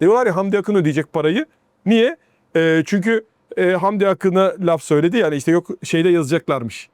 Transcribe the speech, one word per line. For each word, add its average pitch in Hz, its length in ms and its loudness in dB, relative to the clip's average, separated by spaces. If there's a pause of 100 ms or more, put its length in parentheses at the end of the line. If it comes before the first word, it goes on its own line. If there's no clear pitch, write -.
diyorlar 226 260 4
ya 175 100 0
Hamdi 196 220 -2
Akın 208 160 -2
ödeyecek 156 380 0
parayı. 165 340 -2 (400)
Niye? 226 300 2 (400)
Ee, 160 300 2
çünkü, 220 380 -2 (320)
e, 185 140 2
Hamdi 196 380 0
Akın'a 185 520 0
laf 170 220 0
söyledi 160 360 0
yani 156 180 0
işte 143 160 -2
yok 170 160 0 (140)
şeyde 165 260 -2
yazacaklarmış. 147 840 -2